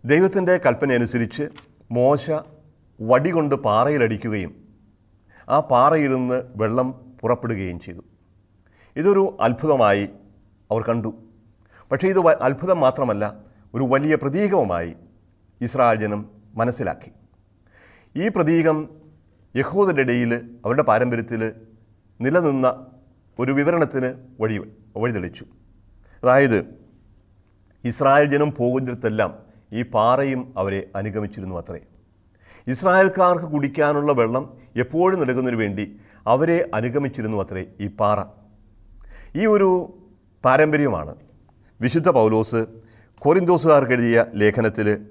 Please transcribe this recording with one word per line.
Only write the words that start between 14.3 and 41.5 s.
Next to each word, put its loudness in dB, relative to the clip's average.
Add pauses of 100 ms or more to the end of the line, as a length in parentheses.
ഇസ്രായേൽ 2
ജനം -4 (340)
മനസ്സിലാക്കി. -4 (1040)
ഈ -4
പ്രതീകം 2 (760)
യഹൂദരുടെ 0
ഇടയിൽ 0 (340)
അവരുടെ 0
പാരമ്പര്യത്തിൽ 0 (760)
നിലനിന്ന 0 (720)
ഒരു -2
വിവരണത്തിന് 0 (300)
വഴി, -2 (400)
വഴിതെളിച്ചു. -6 (800)
അതായത് 4 (1200)
ഇസ്രായേൽ 2
ജനം 0 (100)
പോകുന്നിടത്തെല്ലാം -4 (420)
ഈ -6
പാറയും 0 (160)
അവരെ -4 (140)
അനുഗമിച്ചിരുന്നു -8
അത്രേ. -14 (880)
ഇസ്രായേൽക്കാർക്ക് 2
കുടിക്കാനുള്ള 0
വെള്ളം 0 (300)
എപ്പോഴും 0
നൽകുന്നതിന് -2
വേണ്ടി -4 (420)
അവരെ 2 (160)
അനുഗമിച്ചിരുന്നു -4
അത്രേ -8 (160)
ഈ -8
പാറ. -2 (1160)
ഈ -2
ഒരു 4 (720)
പാരമ്പര്യമാണ് 2 (640)